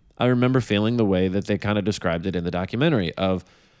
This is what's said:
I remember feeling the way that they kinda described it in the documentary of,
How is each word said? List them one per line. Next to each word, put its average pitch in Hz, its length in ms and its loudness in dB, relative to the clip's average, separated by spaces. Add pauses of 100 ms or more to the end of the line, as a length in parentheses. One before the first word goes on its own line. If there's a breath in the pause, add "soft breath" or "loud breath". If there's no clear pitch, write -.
(180)
I 117 80 0
remember 127 340 4
feeling 110 380 0
the 113 80 4
way 95 220 2
that 95 180 -2
they 101 140 0
kinda 104 240 -2
described 87 420 -2
it 90 100 -4
in 87 80 -4
the 87 80 -4
documentary 104 640 0
of, 95 280 -2 (380 soft breath)